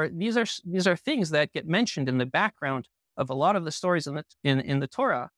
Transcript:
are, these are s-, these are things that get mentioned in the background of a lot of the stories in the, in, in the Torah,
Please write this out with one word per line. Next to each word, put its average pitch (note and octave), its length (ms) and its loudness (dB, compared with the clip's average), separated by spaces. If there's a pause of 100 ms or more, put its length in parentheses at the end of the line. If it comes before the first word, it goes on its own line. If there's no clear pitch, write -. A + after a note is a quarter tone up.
are, D3+ 80 2
these A3 280 -2
are A#3 60 2
s-, - 220 -6
these F3+ 220 0
are F3 100 4
things A3 340 -2
that D3+ 220 2
get - 140 -6
mentioned D#3+ 420 0
in B2+ 100 2
the B2+ 80 0
background C#3+ 600 -2 (300)
of C3 140 -2
a C3 40 -4
lot E3+ 220 2
of E3+ 80 -2
the D3+ 80 -6
stories F3 340 0
in C#3+ 80 -6
the, D3+ 100 -8 (200)
in, C3+ 160 4
in C#3 180 0
the C3+ 80 -2
Torah, G3 520 -2